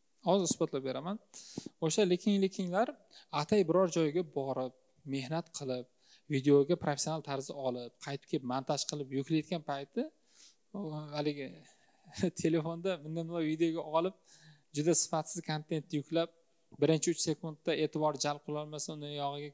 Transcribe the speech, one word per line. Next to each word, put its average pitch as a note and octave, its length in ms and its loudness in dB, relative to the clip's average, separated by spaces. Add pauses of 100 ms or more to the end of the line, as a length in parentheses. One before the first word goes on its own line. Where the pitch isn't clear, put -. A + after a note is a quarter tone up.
(260)
Hozir F#3 200 4
isbotlab D3 400 -2
beraman. D3 320 -4 (600)
O'sha E3 280 4
lekin-lekinglar F#3+ 880 2 (400)
atay E3 320 4
biror F3 240 6
joyga D#3+ 360 2
borib, C3 520 -4 (280)
mehnat C3+ 460 -4
qilib, B2+ 380 -6 (400)
videoga C#3+ 460 6
professional D#3 460 -2
tarzda C#3 340 -8
olib, B2 420 -4
qaytib - 320 -10
kelib C3+ 180 -2
montaj C3+ 380 0
qilib C#3+ 260 -4
yuklayotgan D3+ 520 -2
payti, C#3+ 420 -6 (640)
u G3+ 100 -10 (280)
haligi D3 420 -4 (640)
<laughs> - 220 0
telefonda E3 640 0
bunday E3 480 -4
videoga D#3+ 420 0
olib, E3 280 0 (580)
juda D3+ 220 2
sifatsiz - 480 -2
kontent D#3 500 -4
yuklab, D#3+ 380 -2 (400)
birinchi D#3 420 4
uch - 80 -2
sekundda D#3 540 -2
e'tibor D3+ 420 0
jalb D3 260 -2
qilolmasa, D3+ 500 -6
uni D3 200 -10
yog'iga C#3+ 400 -6